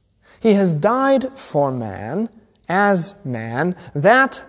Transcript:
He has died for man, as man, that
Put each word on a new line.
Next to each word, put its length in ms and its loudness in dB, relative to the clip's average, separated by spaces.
He 140 4
has 200 2
died 580 0
for 400 -2
man, 580 -6
as 460 0
man, 520 -4
that 560 2